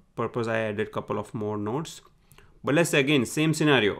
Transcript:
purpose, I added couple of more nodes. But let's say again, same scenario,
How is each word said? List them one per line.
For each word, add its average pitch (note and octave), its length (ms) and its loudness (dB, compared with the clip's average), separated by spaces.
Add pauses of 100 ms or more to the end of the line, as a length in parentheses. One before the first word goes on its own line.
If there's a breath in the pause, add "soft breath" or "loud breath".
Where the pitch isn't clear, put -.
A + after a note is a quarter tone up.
(140)
purpose, A2+ 320 -4
I A2+ 120 -2
added G#2+ 340 -4
couple G#2+ 260 -4
of G#2+ 140 -8
more G#2+ 240 -4
nodes. A2 460 -6 (600 soft breath)
But - 120 0
let's E3 160 2
say D3+ 100 4
again, C#3 240 2
same D#3 300 0
scenario, C#3+ 460 4